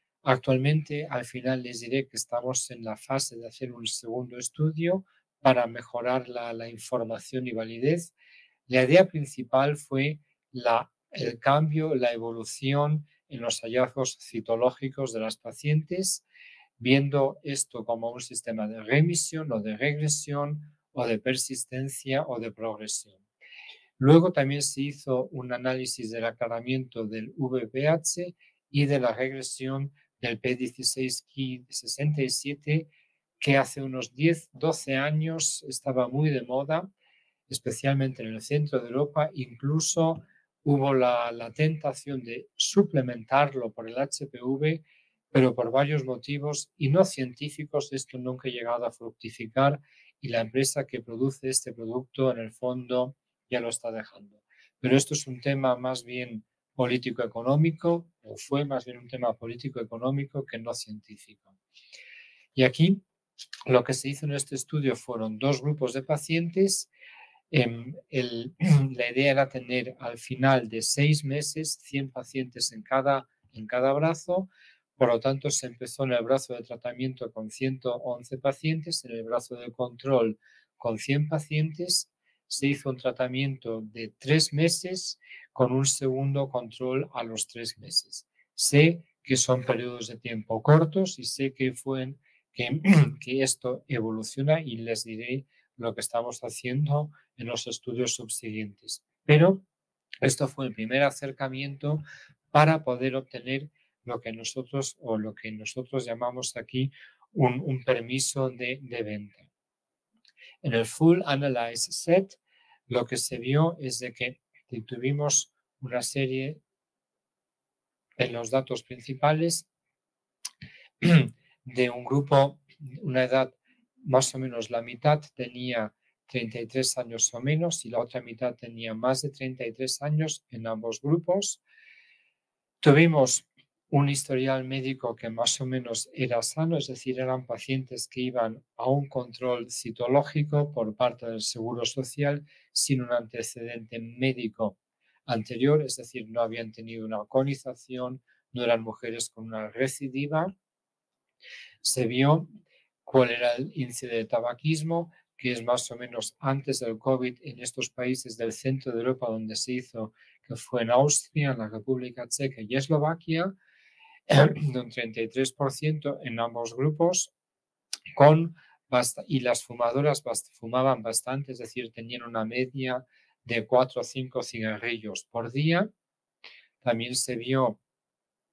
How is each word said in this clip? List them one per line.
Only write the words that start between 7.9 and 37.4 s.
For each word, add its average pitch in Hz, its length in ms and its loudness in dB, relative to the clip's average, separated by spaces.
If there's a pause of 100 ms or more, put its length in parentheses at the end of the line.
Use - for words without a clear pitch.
La 127 160 4
idea 165 240 8
principal 139 680 0
fue 143 440 -2 (320)
la, 120 400 0 (200)
el 117 260 -4
cambio, 156 560 2
la 123 180 2
evolución 135 920 -2 (220)
en 131 120 -10
los 117 200 -4
hallazgos 123 600 0
citológicos 123 920 -2
de 113 80 -4
las 110 160 -4
pacientes, 156 920 -2 (500)
viendo 135 640 2
esto 131 420 -6
como 117 260 -4
un 123 100 -12
sistema 113 460 -8
de 110 160 -8
remisión 156 680 2
o 113 80 0
de 107 160 -4
regresión 147 840 -2 (320)
o 123 140 -2
de 113 120 0
persistencia 131 1080 -4
o 127 120 -6
de 113 140 -6
progresión. 107 640 -8 (840)
Luego 165 320 10
también 143 300 0
se 139 200 -2
hizo 135 460 -2
un 127 240 -8
análisis 127 580 -4
del 113 140 -4
aclaramiento 117 800 -4
del 110 320 -8
V 127 320 -2
P 135 200 0
H 170 460 0 (360)
y 143 160 4
de 143 140 4
la 123 120 2
regresión 131 800 -4 (280)
del 117 180 -4
P 123 180 0
dieciséis 127 720 -4 (420)
sesenta 147 540 -2
y 131 80 0
siete, 147 580 -2 (520)
que 139 160 6
hace 135 260 2
unos 131 320 -6
diez, 160 380 2
doce 147 440 -2
años 156 720 -2
estaba 127 400 -2
muy 147 220 2
de 131 120 0
moda, 143 480 -2 (580)